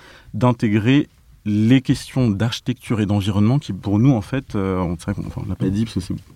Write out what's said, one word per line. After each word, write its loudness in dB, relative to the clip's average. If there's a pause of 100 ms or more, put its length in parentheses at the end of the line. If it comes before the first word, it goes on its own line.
(340)
d'intégrer 2 (380)
les 4
questions 0
d'architecture -4
et 2
d'environnement 2
qui, -6
pour -2
nous, 6
en 0
fait, -8
euh, -2
on, -2
c'est -6
vrai -4
qu'on, -8
enfin, -10
on -8
l'a -6
pas -2
dit -2
parce -8
que -2
c'est -6 (220)